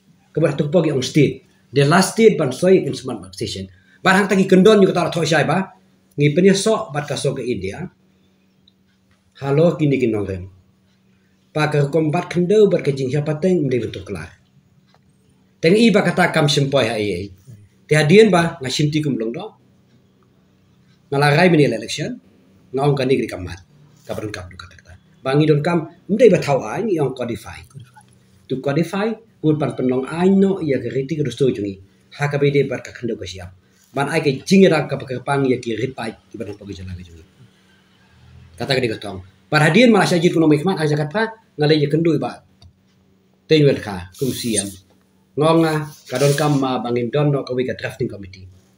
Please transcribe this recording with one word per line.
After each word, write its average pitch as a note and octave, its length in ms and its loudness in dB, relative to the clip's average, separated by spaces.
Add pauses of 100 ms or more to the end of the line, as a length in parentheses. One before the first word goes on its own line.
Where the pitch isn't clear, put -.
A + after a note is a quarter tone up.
(320)
ke D3+ 120 0
bar D3 80 0
tu D3 160 -4
pogi D#3 240 0
ong C3 80 -2
state. B2+ 480 0 (240)
The C#3 160 2
last F#3 240 2
state G#3+ 240 4
ban D3 160 -2
soy F3+ 320 2
instrument B2+ 400 -10
taxation. G2 400 -10 (400)
Bar F#3 160 4
hang G3 80 0
taki F#3+ 160 2
kendon F#3+ 400 6
juga E3 80 2
tara E3 160 -2
thoi E3+ 160 -4
sai D3 240 2
ba. F#3 240 -4 (480)
Ngi D3 160 2
penia F#3 160 4
so G#3+ 400 -2
bat C#3+ 160 -6
ka C3 80 -4
so C3+ 160 -4
ke - 80 -10
India. A2 400 -6 (1600)
Halo D3 400 2
kini C#3 160 2
kin A#2+ 160 0
nong G2+ 160 -4
rem. F#2 160 -8 (1120)
Pa D3 180 -2
ka C#3+ 160 0
kombat D#3+ 400 -2
kendo F#3+ 400 2
bar E3 160 0
ka C#3+ 80 0
jing C3+ 160 -4
siapa D3 320 -4
teng F3+ 240 0
mending A#2+ 240 -2
bentuk G2+ 160 -12
kelar. E2+ 240 -10 (1400)
Teng G3 160 4
i A#3 80 6
ba F#3+ 160 2
kata E3+ 240 0
kam D#3 160 0
simpoi C#3 480 0
ha A2+ 80 -4
i. G2 320 -6 (560)
Te D3+ 80 2
hadien F#3 320 8
ba E3+ 320 0
nga C3 80 -8
simti D3+ 320 -2
kum D3 160 -4
long A2+ 160 -6
do. F3+ 140 -12 (1600)
Ngalarai D3 400 4
meni D3+ 160 4
election. A#2 480 -4 (560)
Nga C3+ 160 -4
ong C#3+ 120 2
kani B2+ 200 0
kri A2+ 120 -4
kamat. F2+ 300 -10 (460)
Kabarun G#2+ 240 -10
kam F#2 240 -14
du - 80 -20
kata - 160 -20
kata. - 160 -20 (320)
Ba C3 80 -2
ngi D3+ 160 4
don D3 160 2
kam E3+ 240 -2 (160)
mending A3+ 240 4
ba F3 100 6
thau C#3 220 -2
ai A#2 240 -8
ngi F3+ 160 -2
ong C3 160 -4
codify. A2+ 480 -10 (800)
Tu C3 160 -8
codify E3+ 480 -2 (320)
kun D#3 160 2
pan C3+ 160 -4
penong B2+ 320 -2
ai E3+ 320 0
no F#3+ 240 2
ia C#3+ 160 -2
ke A2+ 160 -8
riti C#3 240 -4
ke D3 80 -2
rusto B2+ 240 0
jungi. G2+ 320 -4 (400)
Ha C#3+ 80 -2
ka C#3+ 80 -4
bede C#3+ 320 2
bar A#2+ 160 -8
ka - 80 -18
kendo A2+ 240 -8
ka F#2+ 80 -12
siap. F#2 260 -14 (460)
Ban C#3+ 160 -4
ai D#3+ 80 0
ke C#3+ 240 -2
jing F#3+ 240 6
ra D3+ 160 2
ka C#3 160 -8
pa A#2+ 80 -14
ka B2 160 -8
pang C#3 240 -2
ia B2 80 2
ke A#2 240 -8
ripai B2 320 -8 (160)
ki - 80 -20
ban G#2 160 -12
pa G2+ 160 -18
ke F#2+ 80 -12
jala F#2 160 -14
ke F2 160 -14
jungi. E2 160 -20 (1400)
Kata C3 160 -2
ke B2+ 80 0
di A2 80 -4
gotong. G2 260 -10 (300)
Par D3+ 160 2
hadien G3 240 6
malah G3 160 4
sajid E3+ 240 2
kuno D#3+ 160 2
mekman D#3 320 2
aja D3+ 160 -2
kat D3 160 -2
pa G#3+ 140 -4 (340)
ngalai D3+ 240 2
ye D3 80 0
kendo D#3+ 320 0
ba. A#2+ 160 -8 (1120)
Tenyuel D3 320 2
ka F#2 320 -12
kum C3+ 160 -6
siam. G#2 400 -4 (720)
Ngonga D#3 480 0 (160)
kadon C#3+ 320 0
kam D3 240 0
ma B2+ 240 -4
bangin A#2+ 240 -2
don D3 240 0
no C3 160 -4
ka B2+ 80 -6
wi B2+ 80 -2
ka A#2 80 -6
drafting A#2+ 400 -8
committee. F#2+ 460 -18 (200)